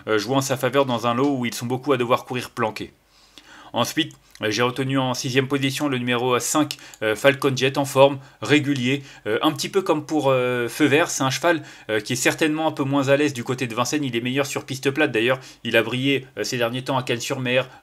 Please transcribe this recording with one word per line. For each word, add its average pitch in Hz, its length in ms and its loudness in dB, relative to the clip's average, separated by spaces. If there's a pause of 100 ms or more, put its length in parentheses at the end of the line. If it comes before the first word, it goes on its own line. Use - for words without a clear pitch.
euh, 110 100 2
jouer 107 160 -2
en 139 60 2
sa 135 160 -2
faveur 131 300 2
dans 120 200 -2
un 120 80 2
lot 139 220 2
où 123 100 -2
ils 117 80 -6
sont 120 120 -8
beaucoup 127 260 0
à 127 60 4
devoir 120 260 2
courir 123 300 -6
planqué. 107 380 -4 (840)
Ensuite, - 420 -2 (260)
euh, 107 80 0
j'ai 107 120 0
retenu 131 360 0
en 127 160 0
sixième 127 340 0
position 139 400 -2
le 131 100 -2
numéro 123 400 0
cinq, 147 380 0 (260)
euh, 110 140 2
Falcon 135 400 2
Jet, 135 220 0
en 143 60 2
forme, 135 340 6 (240)
régulier, 135 600 2 (240)
euh, 107 160 0
un 165 100 2
petit 147 160 -6
peu 196 140 0
comme 156 240 0
pour, 143 220 0
euh, 123 400 2
Feu 151 180 2
Vert. 151 240 4
C'est - 140 -2
un 131 60 2
cheval, 165 320 2 (280)
euh, 107 100 0
qui 104 120 -6
est 120 40 -2
certainement 160 500 0
un 151 60 0
peu 151 120 -2
moins 135 240 0
à 139 80 6
l'aise 147 160 2
du 120 120 -8
côté 131 220 -4
de 113 80 -8
Vincennes. 131 300 -2
Il 117 120 -4
est 120 40 -2
meilleur 131 260 -2
sur 127 180 -6
piste 135 260 -4
plate. 147 220 0
D'ailleurs, 120 280 2 (240)
il 117 120 2
a 113 60 6
brillé, 127 440 -2 (100)
euh, 107 80 -4
ces 131 120 -4
derniers 120 260 -2
temps 139 160 -2
à - 40 0
Cannes-sur-Mer, 127 640 -2 (140)